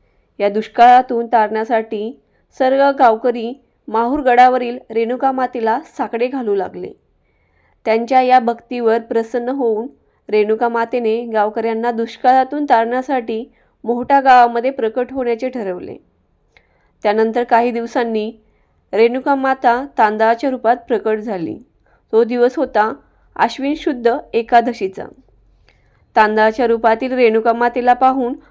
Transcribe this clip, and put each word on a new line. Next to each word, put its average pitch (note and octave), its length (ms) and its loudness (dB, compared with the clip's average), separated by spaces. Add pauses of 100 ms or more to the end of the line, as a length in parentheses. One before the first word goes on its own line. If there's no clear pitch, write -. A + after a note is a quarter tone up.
(380)
या G3+ 100 0
दुष्काळातून A#3+ 800 2
तारण्यासाठी A3 920 -2 (380)
सर्व C4+ 400 4
गावकरी A#3+ 640 0 (260)
माहूरगडावरील B3 880 2 (120)
रेणुका B3 420 -2
मातेला B3 480 -4 (180)
साकडे A#3 300 -4
घालू B3 260 -4
लागले. F#3 380 -6 (920)
त्यांच्या A#3 360 2
या B3+ 200 4
भक्तीवर A#3 580 -2
प्रसन्न A3+ 500 -4
होऊन A#3+ 380 -2 (420)
रेणुका G#3+ 400 0
मातेने A#3 580 -2
गावकऱ्यांना A3 640 -2
दुष्काळातून C4 720 0
तारण्यासाठी A#3+ 880 -2 (320)
मोहटा B3 360 0
गावामध्ये A#3+ 500 4
प्रकट B3 420 -4
होण्याचे A#3+ 360 -4
ठरवले. G3 480 -10 (1080)
त्यानंतर A3 420 0
काही A#3+ 260 2
दिवसांनी A#3 640 -4 (600)
रेणुका A#3+ 420 0
माता C4 520 0 (120)
तांदळाच्या A3+ 520 0
रूपात B3 260 0
प्रकट A3 420 -4
झाली. F#3+ 400 -8 (540)
तो A3+ 120 4
दिवस A#3+ 320 0
होता A3 360 -2 (440)
आश्विन C4+ 400 -2
शुद्ध B3 400 -2 (180)
एकादशीचा. A3+ 720 0 (1120)
तांदळाच्या G#3+ 500 2
रूपातील A3+ 460 0
रेणुका A3+ 400 2
मातेला A#3+ 400 0
पाहून C4 440 0 (140)